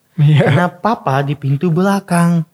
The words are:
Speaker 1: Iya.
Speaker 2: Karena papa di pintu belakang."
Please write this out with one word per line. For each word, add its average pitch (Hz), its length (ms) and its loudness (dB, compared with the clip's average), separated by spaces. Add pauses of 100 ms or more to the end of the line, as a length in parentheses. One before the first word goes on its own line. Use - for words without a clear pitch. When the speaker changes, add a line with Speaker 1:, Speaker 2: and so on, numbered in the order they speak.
(160)
Speaker 1:
Iya. 151 300 4
Speaker 2:
Karena 175 240 2
papa 151 520 -4
di 143 120 -4
pintu 143 360 -4
belakang." 175 760 0 (100)